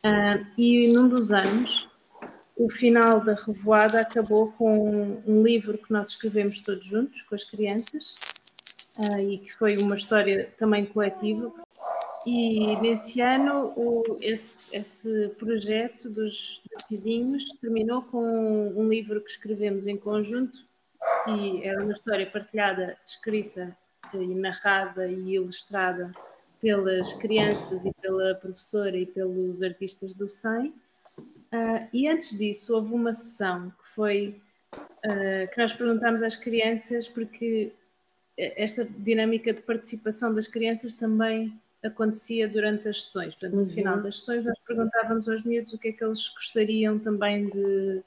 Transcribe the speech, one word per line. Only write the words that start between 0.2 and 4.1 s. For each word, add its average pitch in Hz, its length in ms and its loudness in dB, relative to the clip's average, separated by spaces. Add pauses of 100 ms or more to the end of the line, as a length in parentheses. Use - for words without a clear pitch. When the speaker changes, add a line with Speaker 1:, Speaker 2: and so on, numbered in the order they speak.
Speaker 1:
e 240 360 6
num 247 140 8
dos 240 240 4
anos, 202 560 2 (720)
o 233 120 4
final 233 520 8
da 220 120 2
revoada 214 680 4
acabou 214 520 2